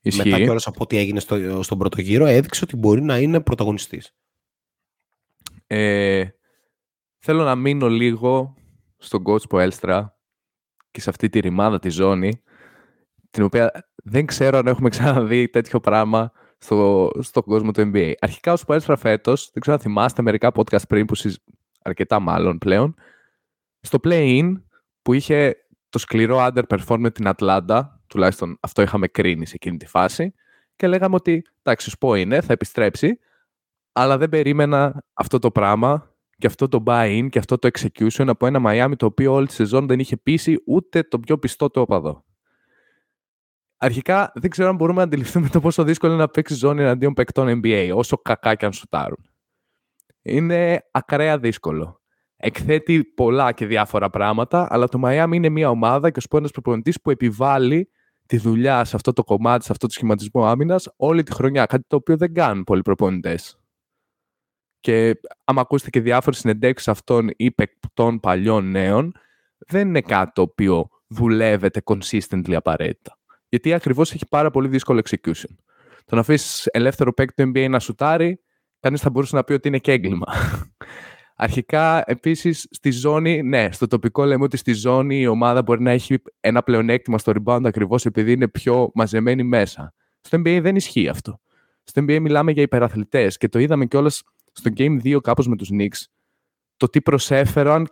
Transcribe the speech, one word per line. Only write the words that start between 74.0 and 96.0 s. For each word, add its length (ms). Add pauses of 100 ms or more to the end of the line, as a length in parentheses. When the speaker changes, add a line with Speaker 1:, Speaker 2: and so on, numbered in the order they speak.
Speaker 1:
έχει 140
πάρα 240
πολύ 160
δύσκολο 360
execution. 520 (500)
Το 100
να 60
αφήσεις 440
ελεύθερο 480
παίκτη 300
του 80
N 60
B 80
A 40
να 100
σουτάρει, 600 (400)
κανείς 220
θα 80
μπορούσε 260
να 80
πει 100
ότι 140
είναι 100
και 140
έγκλημα. 340 (600)
<laughs> 480
Αρχικά, 720
επίσης, 640
στη 200
ζώνη, 520
ναι, 280
στο 160
τοπικό 380
λέμε 180
ότι 140
στη 160
ζώνη 460
η 80
ομάδα 340
μπορεί 200
να 100
έχει 300 (180)
ένα 240
πλεονέκτημα 540
στο 180
rebound 300
ακριβώς 400
επειδή 260
είναι 160
πιο 460
μαζεμένη 500
μέσα. 500 (280)
Στο 160
N 100
B 100
A 40
δεν 140
ισχύει 320
αυτό. 320 (440)
Στο 220
N 40
B 60
A 40
μιλάμε 320
για 100
υπεραθλητές 760
και 120
το 100
είδαμε 260
κιόλας 380 (360)
στο 180
Game 220
δύο 220
κάπως 260
με 80
τους 160
Knicks, 300 (760)